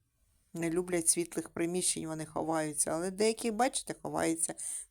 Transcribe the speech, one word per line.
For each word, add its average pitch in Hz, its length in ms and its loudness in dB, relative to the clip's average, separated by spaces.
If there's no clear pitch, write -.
не 170 160 0
люблять 175 400 2
світлих 170 400 0
приміщень, 170 580 0
вони 160 180 -4
ховаються. 156 680 0
Але 170 200 -2
деякі, 220 400 2
бачите, 233 500 0
ховаються, 165 540 0